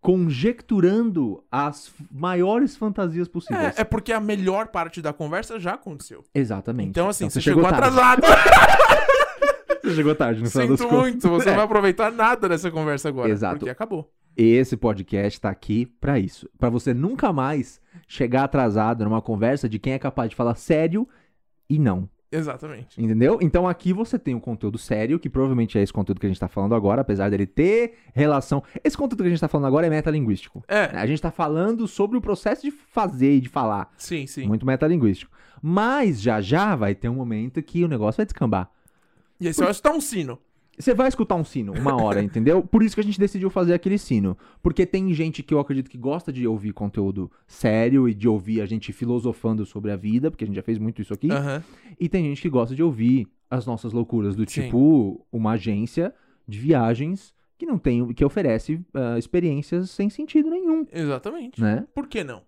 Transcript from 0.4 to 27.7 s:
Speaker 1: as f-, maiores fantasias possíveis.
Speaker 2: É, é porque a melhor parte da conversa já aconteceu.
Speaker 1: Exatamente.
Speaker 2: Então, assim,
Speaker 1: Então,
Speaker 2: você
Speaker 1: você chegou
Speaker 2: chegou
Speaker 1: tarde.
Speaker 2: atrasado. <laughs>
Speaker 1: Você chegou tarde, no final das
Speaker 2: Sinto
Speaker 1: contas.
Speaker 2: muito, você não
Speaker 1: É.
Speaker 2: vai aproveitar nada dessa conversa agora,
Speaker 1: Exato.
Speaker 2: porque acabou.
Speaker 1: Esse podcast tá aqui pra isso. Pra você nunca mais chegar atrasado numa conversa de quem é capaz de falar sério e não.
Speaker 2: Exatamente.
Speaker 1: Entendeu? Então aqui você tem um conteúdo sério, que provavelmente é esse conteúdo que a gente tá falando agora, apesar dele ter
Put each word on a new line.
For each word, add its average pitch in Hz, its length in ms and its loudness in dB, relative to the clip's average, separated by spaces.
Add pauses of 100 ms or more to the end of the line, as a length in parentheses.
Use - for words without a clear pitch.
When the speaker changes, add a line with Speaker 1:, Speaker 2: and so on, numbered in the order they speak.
Speaker 1:
as 143 380 -4
f-, - 240 -20
maiores 185 640 0
fantasias 180 520 -4
possíveis. 294 500 -4
Speaker 2:
É, - 20 -2
é 214 40 2
porque 220 280 -4
a 220 80 -2
melhor 208 480 -2
parte 170 320 -8
da 151 140 -6
conversa 185 440 -8
já 175 160 -6
aconteceu. 151 500 -18 (100)
Speaker 1:
Exatamente. 110 560 -4
Speaker 2:
Então, 175 180 0
assim, 202 160 -4
Speaker 1:
Então, 101 60 -4
Speaker 2:
você 135 100 -2
Speaker 1:
você - 100 -6
chegou 160 140 6
Speaker 2:
chegou 180 160 4
Speaker 1:
tarde. 262 180 4
Speaker 2:
atrasado. 254 240 6
<laughs> 622 880 8 (720)
Speaker 1:
Você 175 140 0
chegou 151 180 2
tarde, 117 260 0
no 117 80 -2
final 123 200 0
das 135 100 4
Speaker 2:
Sinto 240 100 0
Speaker 1:
contas. - 140 4 (100)
Speaker 2:
muito, 240 160 0
você 170 180 2
não 190 80 4
Speaker 1:
É. - 20 2
Speaker 2:
vai 208 80 2
aproveitar 214 480 2
nada 233 360 0
dessa 170 220 -2
conversa 156 380 -4
agora, 127 200 -2
Speaker 1:
Exato. 101 300 -2
Speaker 2:
porque 107 120 -6
acabou. 175 380 -8 (280)
Speaker 1:
Esse 117 400 4
podcast 101 640 -2
tá 104 100 -4
aqui 107 360 -4 (140)
pra 135 200 0
isso. - 360 -6
Pra 123 140 0
você 120 240 -2
nunca 202 380 -2
mais 139 480 -4 (260)
chegar 127 380 0
atrasado 113 600 0
numa 110 160 0
conversa 117 480 -2
de 107 120 -6
quem 131 120 -4
é 135 60 -4
capaz 127 320 -4
de - 60 -20
falar 120 180 0
sério 165 520 0 (640)
e 151 120 0
não. 92 280 0 (220)
Speaker 2:
Exatamente. 147 720 -10
Speaker 1:
Entendeu? 113 400 2
Então 175 260 2
aqui 180 240 -2
você 220 280 -2
tem 127 160 -6
um 110 40 -8
conteúdo 110 380 -6
sério, 113 400 -2
que 147 100 -6
provavelmente 127 480 0
é 101 60 4
esse 98 100 0
conteúdo 98 280 -2
que 104 60 -2
a 98 40 2
gente 92 100 -2
tá 92 80 -4
falando 101 280 0
agora, 107 260 2
apesar 98 260 0
dele 101 160 0
ter 220 500 0 (200)